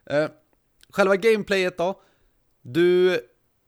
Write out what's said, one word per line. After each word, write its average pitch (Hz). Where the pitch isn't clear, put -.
Eh, 151
själva 196
gameplayet 196
då. 185
Du 175